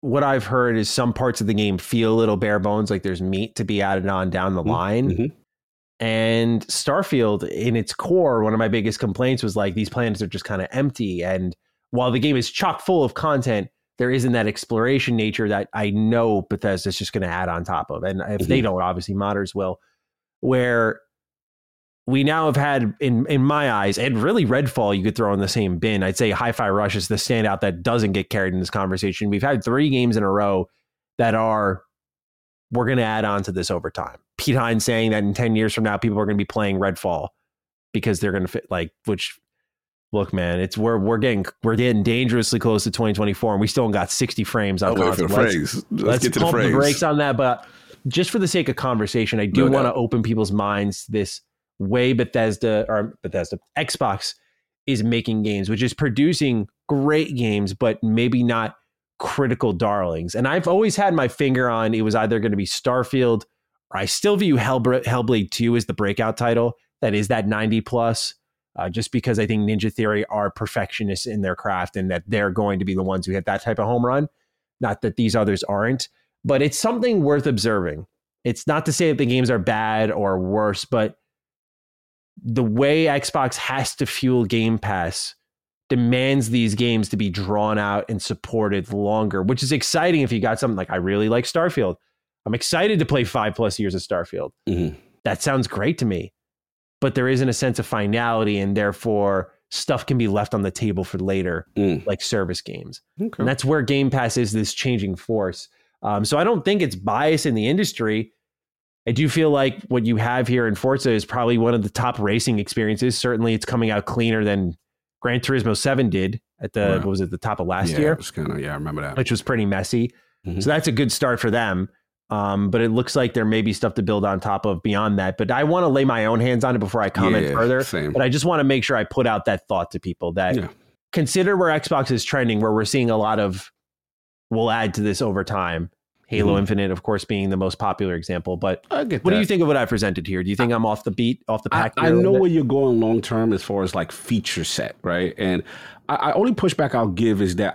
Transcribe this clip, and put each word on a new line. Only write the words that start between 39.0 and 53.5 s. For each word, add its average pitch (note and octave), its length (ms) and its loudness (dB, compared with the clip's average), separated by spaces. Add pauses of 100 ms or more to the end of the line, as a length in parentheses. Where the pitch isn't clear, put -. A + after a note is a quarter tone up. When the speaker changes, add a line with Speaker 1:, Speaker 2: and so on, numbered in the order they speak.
Speaker 1:
which, - 340 -4 (760)
look, G2+ 200 -2
man, F2 280 0
it's, F#2+ 180 -4
we're, A2+ 180 2
we're G#2+ 220 0
getting, G#2+ 260 0 (180)
we're A2+ 140 2
getting A#2 260 2
dangerously A#2 560 2
close A2 260 2
to A2 60 0
twenty A2 220 0
twenty-four, G#2 400 0
and G2 80 0
we A2 60 0
still A#2+ 240 0
got F#2+ 200 0
sixty - 340 -2
frames. G2 380 0
I'll G2 80 2
Speaker 2:
I'll A#2 40 2
wait G2 80 2
Speaker 1:
call F2+ 100 2
it. F#2 40 -2
Speaker 2:
for F2+ 260 0
Speaker 1:
Let's, A2 120 4
Speaker 2:
frames. - 360 -4
Let's - 140 -4
Speaker 1:
let's B2 200 2
Speaker 2:
get A#2+ 100 2
to - 40 0
the G#3 80 4
Speaker 1:
pump E3+ 100 2
the A2+ 60 2
Speaker 2:
frames. - 120 2
Speaker 1:
brakes C#3+ 280 2
on D3+ 160 2
that. C#3+ 180 2
But B2+ 300 0 (400)
just E3+ 240 0
for A#3 80 0
the F#3 100 2
sake D#3 220 0
of B2 60 -2
conversation, A2+ 640 0
I G#2 40 2
do C3 220 4
Speaker 2:
No C3 60 4
Speaker 1:
wanna C3+ 180 4
Speaker 2:
doubt. - 60 -2
Speaker 1:
open A#2+ 260 0
people's A2 300 0
minds G2+ 560 -2
this G#2 340 -4 (380)
way B2 320 2
Bethesda, A2+ 760 0
or A2 340 -2
Bethesda, F#2 340 -6 (220)